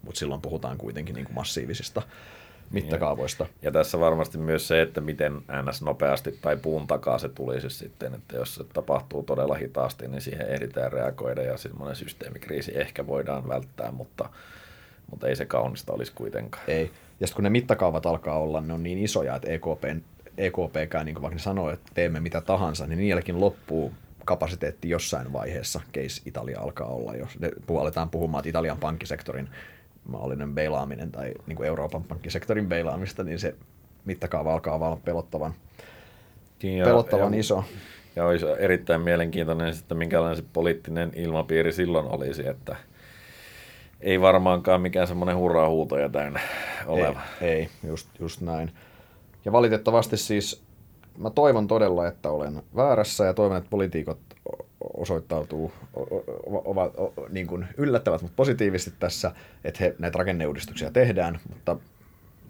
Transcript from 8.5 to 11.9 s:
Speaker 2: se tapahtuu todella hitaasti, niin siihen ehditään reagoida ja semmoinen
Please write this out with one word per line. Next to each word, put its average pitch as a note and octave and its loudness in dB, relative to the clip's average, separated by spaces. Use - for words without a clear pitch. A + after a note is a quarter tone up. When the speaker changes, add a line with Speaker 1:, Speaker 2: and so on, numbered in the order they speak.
Speaker 2:
se - -10
tapahtuu C#2+ -2
todella C#2 0
hitaasti, C2 -4
niin C2+ -8
siihen C2 -6
ehditään C2 -4
reagoida C2 -2
ja C2 -2
semmoinen C#2 -10